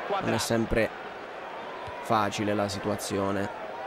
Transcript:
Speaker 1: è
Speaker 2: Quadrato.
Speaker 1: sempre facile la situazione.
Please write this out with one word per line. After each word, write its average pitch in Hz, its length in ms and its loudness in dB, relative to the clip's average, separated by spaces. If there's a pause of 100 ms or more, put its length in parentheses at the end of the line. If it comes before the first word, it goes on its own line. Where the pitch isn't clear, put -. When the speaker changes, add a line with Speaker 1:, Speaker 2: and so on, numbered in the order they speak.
Speaker 1:
è - 40 -4
Speaker 2:
Quadrato. 117 300 2
Speaker 1:
sempre 113 520 4 (1120)
facile 104 500 2
la 104 160 2
situazione. 98 800 0 (380)